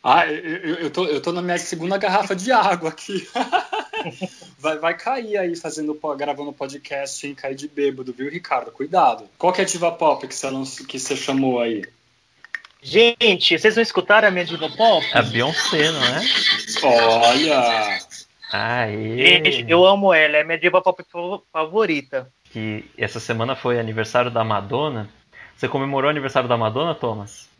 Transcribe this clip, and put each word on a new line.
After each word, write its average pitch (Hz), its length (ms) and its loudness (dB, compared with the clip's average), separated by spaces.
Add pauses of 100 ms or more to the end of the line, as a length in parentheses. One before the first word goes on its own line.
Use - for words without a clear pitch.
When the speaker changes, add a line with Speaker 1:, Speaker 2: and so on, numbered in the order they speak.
Speaker 1:
Ah, 135 220 6
eu, 160 320 -6
eu, 165 180 -4
eu 165 140 -4
tô, 180 160 -2
eu 143 160 -2
tô 170 100 -4
na 175 100 -4
minha 180 180 -2
segunda 175 380 -4
garrafa 196 380 0
de 196 160 -4
água 180 380 2
aqui. - 440 -8
<laughs> 240 40 -4 (1200)
Vai, 156 200 -2
vai 165 180 0
cair 233 400 -4
aí 175 180 -2
fazendo 151 380 -6
po-, 151 220 -6
gravando 143 380 -6
podcast, 139 760 -10
hein? 139 80 -10
Cair 135 200 -8
de 143 120 -14
bêbado, 131 460 -2
viu, 131 160 -8
Ricardo? 147 420 -6
Cuidado. 147 540 0 (120)
Qual 180 160 2
que 196 80 0
é - 20 2
a - 40 0
diva 175 240 -2
pop 151 360 0
que - 60 -12
você - 160 -8
lanç-, 135 360 -8
que - 140 -12
você 135 160 -4
chamou 135 440 0
aí? 113 240 -2 (1000)
Speaker 2:
Gente, 202 760 4
vocês 214 180 4
não 226 80 4
escutaram 208 440 4
a 190 40 6
minha 180 140 -2
diva 156 240 -6
pop? 214 440 4
Speaker 3:
A 120 80 6
Beyoncé, 147 680 0
não 143 120 -2
é? 131 180 0 (640)
Speaker 1:
Olha! 117 1160 4 (520)
Speaker 3:
Aê! 110 680 -2 (260)
Speaker 2:
Gente, 120 260 0
eu 175 160 8
amo 196 280 4
ela, 151 240 4
é 151 60 4
minha 165 160 -2
diva 175 220 2
pop 180 300 -2
fa-, 180 280 -8 (140)
favorita. 156 760 -2 (240)
Speaker 3:
Que 110 340 -8 (120)
essa 107 220 -6
semana 117 360 -4
foi 120 240 -2
aniversário 113 520 -2
da 117 120 0
Madonna. 110 680 -4 (460)
Você 131 120 -4
comemorou 135 400 -2
o 151 40 4
aniversário 135 380 -2
da 120 80 2
Madonna, 120 380 -2
Thomas? 107 500 -8 (140)